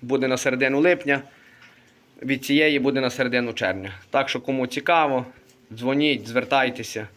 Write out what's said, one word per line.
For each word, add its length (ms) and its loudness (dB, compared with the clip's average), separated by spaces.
буде 260 0
на 80 0
середину 440 0
липня, 400 2
від 220 -2
цієї 340 4
буде 220 0
на 100 0
середину 420 -2
червня. 400 -4
Так 180 2
що, 120 -4
кому 260 -2
цікаво, 600 2
дзвоніть, 560 0
звертайтеся. 880 -2